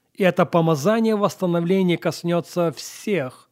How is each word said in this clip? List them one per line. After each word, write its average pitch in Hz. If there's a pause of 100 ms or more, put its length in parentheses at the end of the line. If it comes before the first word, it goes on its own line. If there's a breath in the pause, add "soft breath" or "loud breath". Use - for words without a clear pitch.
(120)
И -
это 175
помазание 180
восстановления 180
коснется 170
всех -